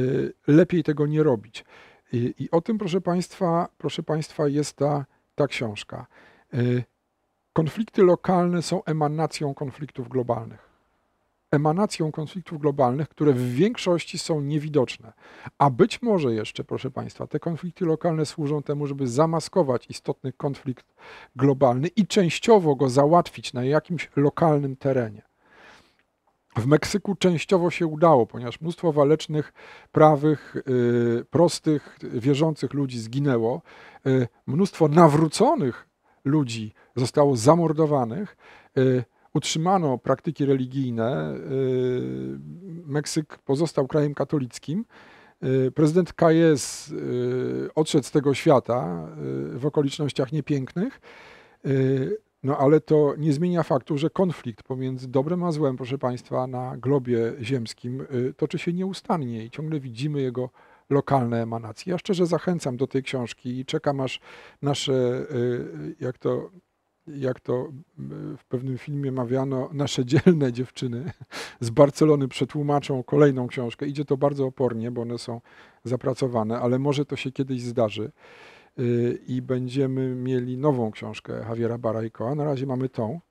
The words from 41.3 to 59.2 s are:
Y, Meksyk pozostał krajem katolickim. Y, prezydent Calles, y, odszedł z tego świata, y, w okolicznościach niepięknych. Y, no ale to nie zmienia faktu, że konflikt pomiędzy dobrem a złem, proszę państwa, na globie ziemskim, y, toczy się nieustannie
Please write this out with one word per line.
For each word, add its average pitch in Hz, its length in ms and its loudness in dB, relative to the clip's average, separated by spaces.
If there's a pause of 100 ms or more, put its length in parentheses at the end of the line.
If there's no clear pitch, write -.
Y, 131 1040 -4 (480)
Meksyk 147 520 -4
pozostał 143 480 -2
krajem 147 280 0
katolickim. 147 720 -4 (600)
Y, 131 300 2
prezydent 165 460 2
Calles, 160 680 4
y, 127 840 -4
odszedł 156 320 2
z - 40 -14
tego 139 240 2
świata, 156 760 2 (460)
y, 135 40 -10
w 123 80 -6
okolicznościach 143 640 -2
niepięknych. 151 680 -4 (680)
Y, 135 500 0 (260)
no 143 160 0
ale 151 220 6
to 151 380 4
nie 151 140 0
zmienia 170 300 0
faktu, 147 360 -2
że 151 120 0
konflikt 165 520 -4
pomiędzy 131 460 -6
dobrem 151 360 0
a 175 80 -2
złem, 147 240 0
proszę 131 220 -6
państwa, 127 480 -4
na 127 300 -8
globie 123 640 0
ziemskim, 123 600 -6
y, 139 360 -4
toczy 156 220 -4
się 175 140 -4
nieustannie 170 720 -4